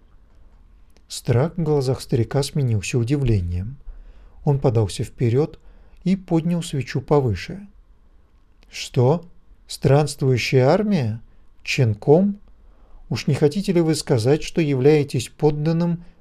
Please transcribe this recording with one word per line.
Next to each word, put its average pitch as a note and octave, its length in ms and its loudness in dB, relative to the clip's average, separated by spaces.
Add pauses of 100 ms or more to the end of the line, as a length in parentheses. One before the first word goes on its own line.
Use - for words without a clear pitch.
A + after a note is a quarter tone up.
(1080)
Страх C3 480 -2
в E3+ 60 -4
глазах C#3 400 0
старика C3+ 400 -2
сменился B2+ 560 -2
удивлением. A2+ 800 -2 (680)
Он C#3 140 2
подался A2+ 460 0
вперёд C3 540 -2 (460)
и F#3 100 2
поднял E3+ 480 -2
свечу C3+ 380 -6
повыше. D3 680 -2 (1040)
«Что?» C#3 540 0 (440)
«Странствующая C3 1000 2
армия? D#3 540 0 (420)
Ченком? D3 800 2 (680)
Уж B2 160 -4
не D3 80 2
хотите D#3 380 0
ли E3+ 80 2
вы D#3+ 140 2
сказать, C#3 480 0
что - 180 -4
являетесь C#3 680 2
подданным E3 760 -2 (160)